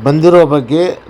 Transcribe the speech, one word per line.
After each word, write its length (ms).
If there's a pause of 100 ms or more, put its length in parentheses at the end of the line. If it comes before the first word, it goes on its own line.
ಬಂದಿರೋ 420
ಬಗ್ಗೆ 520 (120)